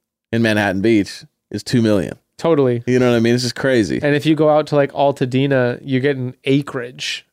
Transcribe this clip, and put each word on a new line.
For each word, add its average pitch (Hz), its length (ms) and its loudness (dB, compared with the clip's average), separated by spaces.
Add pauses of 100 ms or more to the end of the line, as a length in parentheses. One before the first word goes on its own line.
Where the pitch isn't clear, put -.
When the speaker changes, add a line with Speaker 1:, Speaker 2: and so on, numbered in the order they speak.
(300)
Speaker 1:
in 113 120 0
Manhattan 104 400 0
Beach 107 420 0 (260)
is 104 140 -10
two 120 180 0
million. 104 340 0 (200)
Speaker 2:
Totally. 135 500 0
Speaker 1:
You 127 140 2
know 123 100 4
what 120 60 2
I 113 40 2
mean? 117 140 2
It's 127 80 -2
just 120 140 -8
crazy. 120 440 0
Speaker 2:
And 147 140 0
if 131 120 -2
you 156 100 2
go 151 140 2
out 151 180 2
to, 151 80 -2
like, 139 160 2
Altadena, 135 880 0
you're 131 200 -2
getting 131 420 -4
acreage. 139 880 -4